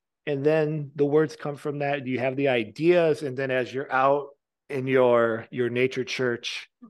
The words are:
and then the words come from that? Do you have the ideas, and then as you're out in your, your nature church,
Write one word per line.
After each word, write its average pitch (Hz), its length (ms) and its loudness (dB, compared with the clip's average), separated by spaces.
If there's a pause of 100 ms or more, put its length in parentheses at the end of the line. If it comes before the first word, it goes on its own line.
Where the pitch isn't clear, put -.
(260)
and 143 180 -4
then 151 520 0
the 143 80 2
words 151 320 2
come 147 200 -8
from 147 240 -8
that? 143 240 -4
Do 127 60 -6
you 123 80 -2
have 131 160 -2
the 139 140 0
ideas, 151 760 2
and 131 140 -8
then 135 140 -4
as 127 220 -2
you're 131 200 -8
out 139 360 2 (420)
in 131 160 -6
your, 120 640 4
your 120 180 -2
nature 127 360 -2
church, - 640 -6 (220)